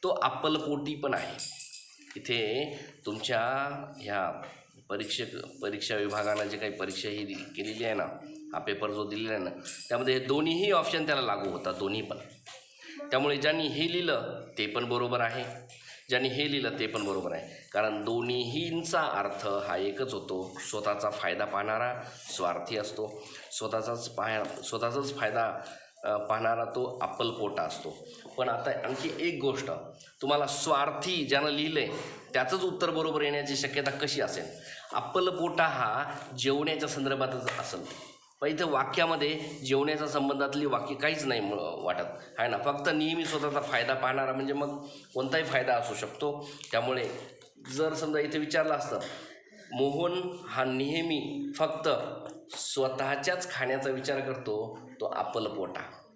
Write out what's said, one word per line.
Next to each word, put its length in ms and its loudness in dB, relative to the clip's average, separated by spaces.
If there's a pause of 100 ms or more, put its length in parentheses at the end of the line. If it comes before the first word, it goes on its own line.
तो 60 2
अप्पलपोटी 840 2
पण 200 2
आहे. 440 -4 (580)
इथे 560 0 (340)
तुमच्या 340 0 (600)
ह्या 420 -2 (480)
परीक्षक, 460 -2 (260)
परीक्षा 340 -2
विभागानं 480 2
जे 120 -4
काही 160 -2
परीक्षा 360 -4
ही 160 -4
दि-, 320 -10
केलेली 280 -4
आहे 100 2
ना, 100 0 (480)
हा 60 -2
पेपर 320 -2
जो 180 -2
दिलेला 260 -2
आहे 80 0
ना, 80 -4 (380)
त्यामध्ये 260 2
हे 60 2
दोन्हीही 500 2
ऑप्शन 360 4
त्याला 140 2
लागू 300 0
होतात, 240 -2
दोन्ही 280 -2
पण. 140 -6 (920)
त्यामुळे 260 4
ज्यांनी 300 2
हे 260 0
लिहिलं, 480 0 (180)
ते 80 2
पण 220 0
बरोबर 320 2
आहे, 240 0 (640)
ज्यांनी 200 4
हे 220 2
लिहिलं, 280 0
ते 80 2
पण 180 -2
बरोबर 280 0
आहे. 400 -10
कारण 320 2
दोन्हींचा 960 0
अर्थ 460 0
हा 300 0
एकच 360 0
होतो, 460 -4 (120)
स्वतःचा 400 0
फायदा 340 0
पाहणारा 500 0 (420)
स्वार्थी 400 0
असतो, 460 -4 (300)
स्वतःचाच 560 -2
पाह-, 360 0
स्वतःचाच 720 -2
फायदा, 420 2 (460)
अ, 120 2
पाहणारा 480 2
तो 380 -2
अप्पलपोटा 600 0
असतो. 440 -6 (300)
पण 120 2
आता 220 0
आणखी 480 0
एक 220 0
गोष्ट, 300 2 (520)
तुम्हाला 240 6
स्वार्थी 800 2
ज्यानं 240 6
लिहिलंय, 400 2 (440)
त्याचंच 300 4
उत्तर 280 2
बरोबर 320 2
येण्याची 340 2
शक्यता 340 2
कशी 300 0
असेल? 240 0 (480)
अप्पलपोटा 720 2
हा 500 2 (240)
जेवण्याच्या 500 2
संदर्भातच 720 0
असेल, 260 -4 (560)
पण 80 4
इथं 220 2
वाक्यामध्ये 680 4
जेवण्याच्या 720 2
संबंधातली 580 2
वाक्य 280 0
काहीच 300 2
नाही 160 2
म-, 180 0
वाटत, 460 0 (340)
आहे 100 2
ना? 100 0
फक्त 360 2
नेहमी 300 2
स्वतःचा 360 0
फायदा 340 2
पाहणारा, 380 2
म्हणजे 200 0
मग 340 -2
कोणताही 580 -2
फायदा 300 4
असू 200 0
शकतो. 560 -4 (220)
त्यामुळे 380 2 (600)
जर 220 2
समजा 260 0
इथे 180 0
विचारलं 360 4
असतं, 240 0 (720)
मोहन 640 2 (120)
हा 160 2
नेहमी 960 0
फक्त 300 2 (680)
स्वतःच्याच 920 0
खाण्याचा 400 0
विचार 300 0
करतो, 580 -4 (220)
तो 60 -2
अप्पलपोटा. 760 -2 (360)